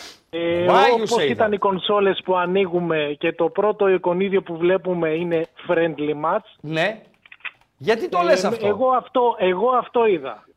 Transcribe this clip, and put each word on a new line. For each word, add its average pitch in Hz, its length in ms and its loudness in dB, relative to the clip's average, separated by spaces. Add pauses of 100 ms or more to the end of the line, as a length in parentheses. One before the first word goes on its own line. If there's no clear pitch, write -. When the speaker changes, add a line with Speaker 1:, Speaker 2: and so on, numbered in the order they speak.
(300)
Speaker 1:
Ε, 170 400 -2
Speaker 2:
Why - 20 4
you 247 220 6
Speaker 1:
όπως 226 240 0
Speaker 2:
say 151 120 2
Speaker 1:
ήταν 214 220 0
Speaker 2:
that? - 20 2
Speaker 1:
οι 202 40 0
κονσόλες 196 680 0
που 185 140 0
ανοίγουμε 175 840 0
και 160 140 -2
το 165 160 0
πρώτο 202 380 0
εικονίδιο 185 540 0
που 170 160 -10
βλέπουμε 175 520 0
είναι 165 360 -2 (220)
friendly 151 580 -2
match. 185 140 0 (220)
Speaker 2:
Ναι. 165 400 -4 (760)
Γιατί 226 320 -2
το 185 100 0
Speaker 1:
Ε, 175 40 2
Speaker 2:
λες 175 200 2
αυτό; 202 240 -2
Speaker 1:
εγώ 214 220 0
αυτό, 240 500 0
εγώ 185 300 0
αυτό 240 360 0
είδα. 135 520 -4